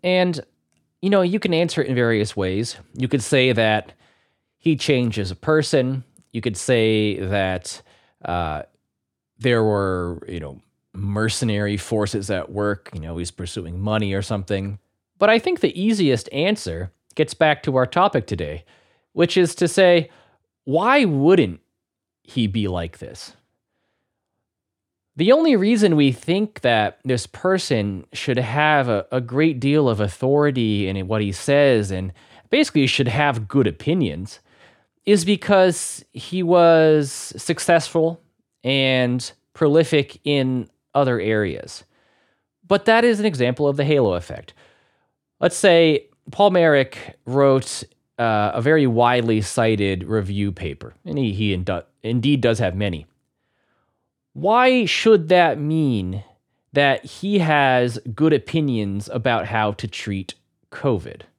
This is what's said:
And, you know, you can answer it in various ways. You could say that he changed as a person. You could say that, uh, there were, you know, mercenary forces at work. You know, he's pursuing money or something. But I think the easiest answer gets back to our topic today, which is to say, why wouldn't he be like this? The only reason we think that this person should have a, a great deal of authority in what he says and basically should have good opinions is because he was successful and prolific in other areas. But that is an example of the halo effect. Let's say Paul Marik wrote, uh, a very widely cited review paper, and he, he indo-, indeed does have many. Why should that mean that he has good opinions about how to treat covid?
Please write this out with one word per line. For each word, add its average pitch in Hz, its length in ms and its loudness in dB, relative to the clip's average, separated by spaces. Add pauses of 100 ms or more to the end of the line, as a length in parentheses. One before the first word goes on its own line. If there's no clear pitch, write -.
And, 180 360 0 (600)
you 185 80 -2
know, 202 120 4
you 180 180 0
can 180 140 -2
answer 165 280 0
it 120 60 -2
in 131 80 -2
various 113 400 0
ways. 98 420 -4 (160)
You 127 140 -6
could 131 160 -2
say 127 280 2
that 107 420 0 (640)
he 160 180 -2
changed 123 420 -2
as 95 140 -6
a 92 40 -8
person. 135 680 -2 (280)
You 117 100 -8
could 107 160 -6
say 110 640 0
that, 95 640 -4 (440)
uh, 82 380 -6 (760)
there 117 240 2
were, 92 640 -2
you 87 120 -10
know, 69 220 -14 (320)
mercenary 104 840 -2
forces 104 520 -4
at 92 220 -6
work. 104 420 -6
You 85 80 -10
know, 82 160 -10
he's 85 140 -8
pursuing 87 480 -12
money 104 340 -2
or 98 80 -4
something. 101 580 -6 (400)
But 208 100 4
I 226 100 4
think 359 200 -4
the - 200 -2
easiest 185 520 0
answer 101 600 -4 (240)
gets 156 180 -2
back 151 300 0
to 135 120 -2
our 127 100 2
topic 175 420 0
today, 80 380 -8 (480)
which 170 240 0
is 175 180 2
to 175 120 0
say, 175 420 4 (560)
why 220 400 2
wouldn't 143 560 2 (640)
he 117 240 -4
be 101 200 -4
like 85 300 -6
this? - 360 -18 (1800)
The 175 160 2
only 302 240 6
reason 202 400 4
we 143 160 6
think 190 500 -4
that 110 420 0
this 127 220 -2
person 110 880 -2
should 123 240 -4
have 139 500 2
a, 104 240 -2
a 127 80 -2
great 131 400 -2
deal 139 300 2
of 107 100 -2
authority 117 880 0
in 95 200 -6
what 107 140 -2
he 101 100 -2
says 131 580 2
and 92 240 -6 (380)
basically 151 340 2
should 131 220 0
have 120 400 -2
good 131 180 2
opinions 98 760 -4 (680)
is 196 180 4
because 185 880 0
he 180 300 -6
was 165 640 4
successful - 1120 -2 (420)
and 127 680 0 (220)
prolific 156 680 0
in 131 460 -2 (240)
other 131 260 0
areas. 104 640 -4 (840)
But 196 180 0
that 226 180 6
is 233 160 4
an 208 60 -2
example 131 420 0
of 139 100 0
the 143 80 0
halo 135 280 2
effect. - 400 -10 (840)
Let's 170 160 0
say 165 540 4 (200)
Paul 202 220 2
Marik 156 640 2 (100)
wrote, 135 580 2 (360)
uh, 107 340 0
a 120 80 -4
very 147 240 4
widely 117 560 2
cited 101 640 -2
review 101 480 -4
paper, 76 420 -12 (120)
and 156 120 -8
he, 117 160 -2
he 101 200 -2
indo-, 90 320 -6 (180)
indeed 120 380 0
does 113 180 2
have 92 160 -2
many. 92 320 -6 (1300)
Why 240 520 2
should 185 440 2
that 170 280 4
mean 131 640 -2 (500)
that 139 320 2
he 196 340 -2
has 131 580 2 (160)
good 156 200 2
opinions 113 760 -2
about 117 360 -2
how 107 260 -2
to 98 160 -8
treat 95 480 -8 (360)
covid? 104 500 -6 (180)